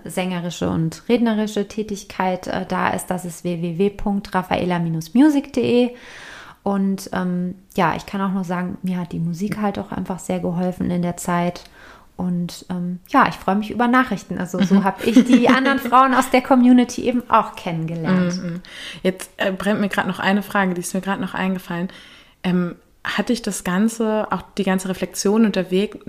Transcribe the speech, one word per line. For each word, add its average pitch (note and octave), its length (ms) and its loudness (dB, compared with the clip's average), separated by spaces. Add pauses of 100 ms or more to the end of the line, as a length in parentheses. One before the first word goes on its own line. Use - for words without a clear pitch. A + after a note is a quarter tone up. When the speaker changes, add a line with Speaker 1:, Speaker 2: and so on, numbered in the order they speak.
Speaker 1:
sängerische F3+ 640 -4
und E3 400 -2
rednerische G#3+ 580 0
Tätigkeit, F#3+ 800 -4
äh, F#3+ 200 -4
da F#3 220 0
ist. F#3+ 180 -4
Das F3 180 -4
ist E3+ 180 -12
w F3 180 -2
w E3+ 160 -4
w G3+ 120 4
punkt G3+ 460 -4
raffaela F3+ 440 0
minus E3 340 -4
music C#4+ 320 6
punkt - 120 -8
d A#3+ 280 4
e. A#3+ 100 -4 (680)
Und, G3 500 0
ähm, F3+ 420 -2 (200)
ja, E3+ 200 2
ich - 120 -8
kann G3 140 -4
auch G3 100 0
nur F#3+ 120 -2
sagen, F3+ 380 -4
mir F3+ 160 -2
hat F3 140 -6
die F3 80 -6
Musik F3 420 -4
halt G3+ 160 0
auch G3 140 -8
einfach F#3 280 -6
sehr F#3 200 -4
geholfen F3+ 500 -2
in F3 140 0
der F3 120 -2
Zeit. F3 480 -2 (540)
Und, F3 520 -4
ähm, F3+ 300 -6 (100)
ja, B3+ 180 4
ich - 80 -2
freue F#3+ 220 0
mich G#3 120 -4
über A#3+ 180 0
Nachrichten. B3 520 0
Also F3+ 240 -4
so F#3 120 4
Speaker 2:
Mhm. G3+ 80 6
Speaker 1:
hab G3 220 -2
ich A#3 200 8
die A#3+ 240 6
Speaker 2:
<laughs> - 0 -
Speaker 1:
anderen C4 300 4
Frauen B3+ 360 6
aus B3+ 160 2
der B3+ 100 6
Community B3 600 6
eben A#3+ 260 0
auch - 260 0
kennengelernt. F3 840 -2
Speaker 2:
Mhm. F3 200 -8 (420)
Jetzt, F#3 340 -2
äh, F#3+ 140 -2
brennt G#3 300 -2
mir G3+ 80 0
grad - 180 -2
noch F#3 120 -4
eine G3+ 220 2
Frage, F#3+ 320 0
die F3 80 -6
ist - 140 -8
mir F#3+ 60 -2
grad G3 180 -4
noch F#3 160 -6
eingefallen. F#3 540 -4 (520)
Ähm, F3+ 340 0 (280)
hat - 260 -4
dich A#3+ 140 0
das - 200 -6
Ganze, G#3+ 680 0
auch F3+ 100 -4 (160)
die G3+ 60 0
ganze F#3+ 260 0
Reflexion G3 560 2
und G3 100 2
der F3+ 140 -2
Weg G3 400 -2